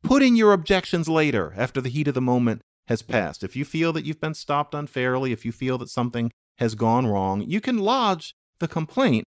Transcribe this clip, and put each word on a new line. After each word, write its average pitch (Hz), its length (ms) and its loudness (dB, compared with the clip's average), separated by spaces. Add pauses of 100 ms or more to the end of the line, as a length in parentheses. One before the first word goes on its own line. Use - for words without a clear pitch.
put 269 180 4
in 247 140 6
your 214 160 8
objections 175 560 0
later 143 480 2
after 127 240 -2
the 127 80 -6
heat 143 200 -2
of 131 60 -2
the 127 60 0
moment 120 400 2 (280)
has 117 140 -2
passed. 95 400 -4
If 98 140 -10
you 139 80 -6
feel 165 300 -2
that 160 100 -6
you've 151 160 -8
been 156 140 -6
stopped 147 400 -4
unfairly, 131 580 -2
if 110 120 -8
you 117 80 -4
feel 131 260 -4
that 120 100 -10
something 120 420 -4 (280)
has 113 160 -2
gone 113 320 2
wrong, 98 360 0
you 196 180 -2
can 247 180 -2
lodge 208 560 0 (240)
the 165 100 -4
complaint. 160 640 0